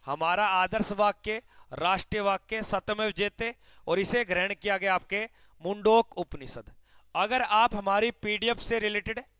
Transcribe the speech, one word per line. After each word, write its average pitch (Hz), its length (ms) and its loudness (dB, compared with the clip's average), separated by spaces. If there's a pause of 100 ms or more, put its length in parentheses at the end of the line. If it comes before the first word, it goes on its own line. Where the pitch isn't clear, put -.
हमारा 165 400 0
आदर्श 190 460 0
वाक्य, 208 500 0 (300)
राष्ट्रीय 185 500 -2
वाक्य 202 400 -2
सत्यमेव 208 500 -2
जयते, 226 420 -4 (320)
और 175 120 2
इसे 240 260 0
ग्रहण 185 300 -2
किया 196 240 -2
गया 190 160 2
आपके 190 280 -2 (400)
मुंडोक 208 560 2
उपनिषद। 139 540 -10 (420)
अगर 214 280 2
आप 220 320 4
हमारी 202 380 2
पीडीएफ 214 480 -2
से 226 200 -2
रिलेटेड 208 420 -4 (180)